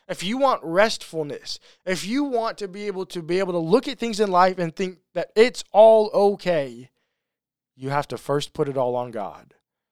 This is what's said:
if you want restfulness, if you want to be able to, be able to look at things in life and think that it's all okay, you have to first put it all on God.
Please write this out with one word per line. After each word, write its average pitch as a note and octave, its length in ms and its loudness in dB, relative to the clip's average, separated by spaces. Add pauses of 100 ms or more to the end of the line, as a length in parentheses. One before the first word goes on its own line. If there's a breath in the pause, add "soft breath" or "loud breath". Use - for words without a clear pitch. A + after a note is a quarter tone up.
if F3+ 160 -10
you G#3+ 140 -4
want C4 260 2
restfulness, D#3+ 960 -2 (260 soft breath)
if F3 220 -4
you C4+ 160 -2
want A3+ 360 -4
to G3+ 100 -10
be G#3 180 -10
able F#3+ 200 -8
to, F3 140 -12
be E3+ 180 -2
able F#3 120 -2
to F3 80 -2
look F#3+ 300 0
at A#3 100 -10
things A3 220 -4
in G3+ 100 0
life F#3 260 4
and E3+ 160 -4
think F#3 260 -8 (140)
that E3+ 220 -6
it's A#3+ 380 4
all A3 400 8
okay, D#3+ 760 0 (880)
you C3 140 -10
have C#3+ 180 -2
to B2+ 100 -10
first C#3+ 360 -4
put D3 160 -4
it C3 80 -6
all B2 180 -2
on B2 160 -6
God. G2 440 -12 (360)